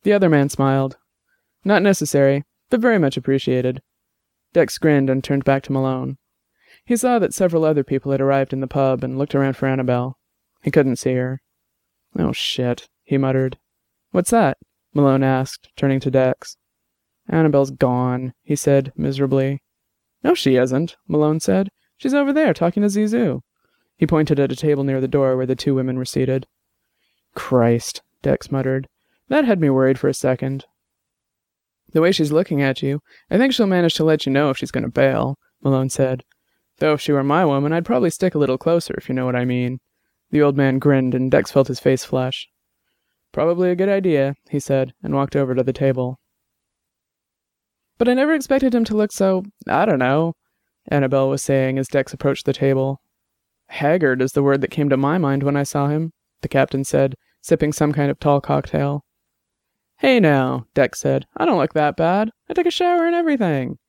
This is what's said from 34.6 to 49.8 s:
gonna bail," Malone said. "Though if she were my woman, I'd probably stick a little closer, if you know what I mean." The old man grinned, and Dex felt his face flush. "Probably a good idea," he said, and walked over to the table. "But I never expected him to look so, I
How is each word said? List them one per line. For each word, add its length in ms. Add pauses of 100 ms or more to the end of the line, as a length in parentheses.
gonna 180
bail," 480 (240)
Malone 280
said. 360 (540)
"Though 140
if 80
she 120
were 100
my 220
woman, 260
I'd 140
probably 240
stick 260
a 40
little 180
closer, 400
if 100
you 80
know 100
what 100
I 100
mean." 340 (520)
The 100
old 160
man 220
grinned, 360
and 160
Dex 200
felt 160
his 120
face 240
flush. 460 (840)
"Probably 380
a 60
good 140
idea," 460 (140)
he 100
said, 420
and 120
walked 220
over 200
to 80
the 80
table. 480 (1800)
"But 100
I 60
never 180
expected 400
him 120
to 120
look 140
so, 320 (240)
I 180